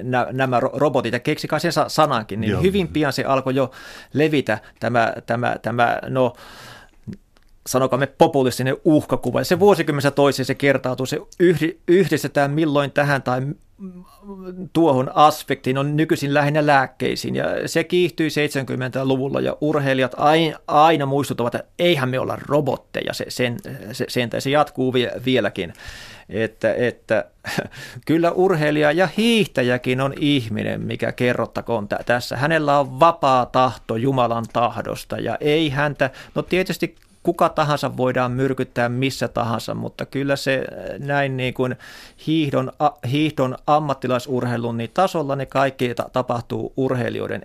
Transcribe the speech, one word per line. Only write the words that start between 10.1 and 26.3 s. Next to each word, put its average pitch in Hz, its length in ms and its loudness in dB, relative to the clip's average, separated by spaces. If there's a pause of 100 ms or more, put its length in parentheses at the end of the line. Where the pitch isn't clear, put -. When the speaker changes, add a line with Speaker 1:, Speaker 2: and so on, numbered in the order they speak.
Speaker 1:
toiseen 139 340 2
se 131 100 -2
kertautuu, 131 500 0
se - 120 -6 (220)
yhdi-, 170 380 2 (100)
yhdistetään 151 640 2
milloin 143 400 0
tähän 143 320 0
tai 127 180 -2
m-, 139 120 -6 (1200)
tuohon 139 420 2
aspektiin, 147 640 2
on 147 200 -2
nykyisin 151 360 0
lähinnä 147 320 2
lääkkeisiin. 131 720 0
Ja 131 100 -2 (200)
se 165 180 -2
kiihtyi 165 460 0
seitsemänkymmentäluvulla 131 1120 -2
ja 127 200 -2
urheilijat 139 560 0
ai-, 156 380 4 (120)
aina 151 380 6
muistuttavat, 127 500 -2
että - 120 -6 (120)
eihän 160 300 2
me 127 100 -2
olla 110 180 -4 (100)
robotteja, - 640 -2
se, - 160 -6
sen, 120 280 -2 (340)
se, 127 180 -4
sentä, 113 300 -2
se 135 100 -4
jatkuu 135 440 0
vie-, 120 320 0
vieläkin. 104 480 0 (560)
Että, 107 440 -2